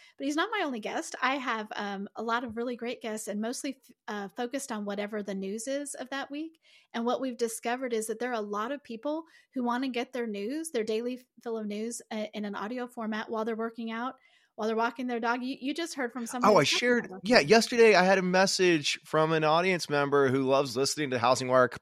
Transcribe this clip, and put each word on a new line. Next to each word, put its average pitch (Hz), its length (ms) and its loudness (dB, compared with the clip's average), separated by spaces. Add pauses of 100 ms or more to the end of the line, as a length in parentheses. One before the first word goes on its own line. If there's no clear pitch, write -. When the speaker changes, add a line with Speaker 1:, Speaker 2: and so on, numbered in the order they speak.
(160)
Speaker 1:
But 277 80 -8
he's 285 100 -2
not 349 160 0
my 415 140 -2
only 254 160 -4
guest. 208 420 -6
I 262 140 0
have, 226 400 -4
um, 202 400 -6
a 214 80 -8
lot 233 180 -2
of 226 140 -10
really 240 180 -4
great 233 260 -8
guests 220 280 -8
and 208 120 -4
mostly 247 360 -6
f-, - 180 -20 (140)
uh, 208 280 -8
focused 247 360 -6
on 214 120 -6
whatever 202 380 -4
the 202 140 -6
news 196 320 -6
is 277 260 -6
of 254 160 -12
that 277 220 -8
week. 320 260 -10 (340)
And 233 140 -4
what 247 140 0
we've 247 180 -6
discovered 240 540 -4
is 220 160 -2
that 220 100 -6
there 240 120 -4
are 247 40 -4
a 220 60 -2
lot 208 320 -6
of 285 100 -10
people 294 400 -6 (320)
who 262 80 -4
wanna 240 260 -2
get 240 240 -6
their 240 140 -4
news, 226 460 -6
their 226 100 0
daily 233 380 -4 (240)
fill 226 140 -6
of 214 100 -6
news, 214 420 -6
uh, 214 140 -6 (100)
in 208 100 -6
an 202 120 -6
audio 240 320 -6
format 220 420 -6
while 220 140 -2
they're 226 100 -4
working 226 380 -6
out, 240 220 -6 (420)
while 214 100 -4
they're 226 100 -2
walking 240 300 0
their 240 140 -4
dog. 233 200 0
You, 254 200 -6
you 262 120 -4
just 330 220 -6
heard 240 180 -4
from 233 140 -8
somebody 247 260 4
Speaker 2:
Oh, 196 40 8
I 156 60 8
Speaker 1:
who's - 80 2
talking - 100 0
Speaker 2:
shared. 240 260 2
Speaker 1:
about - 160 -14
Speaker 2:
Yeah, 226 140 6
Speaker 1:
that. 147 100 8
Speaker 2:
yesterday 226 480 8
I 180 80 8
had 190 160 6
a 185 40 2
message 180 840 4
from 156 260 2
an 160 140 2
audience 170 440 2
member 143 420 4
who 135 120 2
loves 135 340 2
listening 139 340 0
to 127 100 0
Housing 127 260 4
Wire 127 260 6
c-, - 100 -12